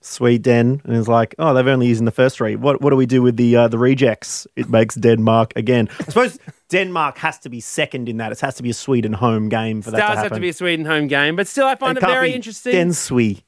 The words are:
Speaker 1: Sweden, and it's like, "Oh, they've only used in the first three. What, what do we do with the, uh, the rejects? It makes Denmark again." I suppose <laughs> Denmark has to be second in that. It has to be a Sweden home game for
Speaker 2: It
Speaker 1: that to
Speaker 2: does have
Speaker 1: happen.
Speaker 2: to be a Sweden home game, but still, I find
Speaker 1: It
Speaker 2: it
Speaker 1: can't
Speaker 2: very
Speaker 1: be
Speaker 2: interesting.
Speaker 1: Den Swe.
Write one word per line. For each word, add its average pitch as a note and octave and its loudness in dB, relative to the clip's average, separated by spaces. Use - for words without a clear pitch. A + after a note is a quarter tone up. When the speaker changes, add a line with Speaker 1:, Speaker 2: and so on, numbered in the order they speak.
Speaker 1:
Sweden, A#2+ 2
and A#2 -2
it's A2 0
like, A#2 2
"Oh, D#3+ 2
they've B2+ 2
only C3 2
used A#2+ 2
in A#2 0
the A2+ 2
first C3 2
three. A2 -2
What, C3 0
what C#3+ 2
do C#3 4
we C3 4
do B2+ 2
with B2 2
the, A#2+ 4
uh, A#2 6
the A#2 -2
rejects? B2+ 0
It B2 -8
makes A2+ 2
Denmark A2+ 2
again." A2+ 0
I - -6
suppose A3 0
<laughs> - -20
Denmark F3 -2
has - -4
to C3+ -16
be A#2+ -12
second C3 -6
in A2+ -8
that. A2+ -8
It - -14
has C3+ -4
to - -14
be A#2+ -4
a A2+ -4
Sweden A2+ -2
home A2 0
game A2 -4
for A#2+ -10
Speaker 2:
It - -8
Speaker 1:
that - -2
to G#3+ 2
Speaker 2:
does G#3 2
have G#3+ -2
Speaker 1:
happen. G3+ -6
Speaker 2:
to - -6
be F3 -4
a E3+ -4
Sweden E3 -4
home D3+ 0
game, C#3+ 0
but G3 -2
still, C4+ -2
I C4+ 0
find C4 -4
Speaker 1:
It - -6
Speaker 2:
it - 2
Speaker 1:
can't B3+ 2
Speaker 2:
very B3+ 0
Speaker 1:
be B3+ -6
Speaker 2:
interesting. A#3+ -8
Speaker 1:
Den F3 2
Swe. A#2 -2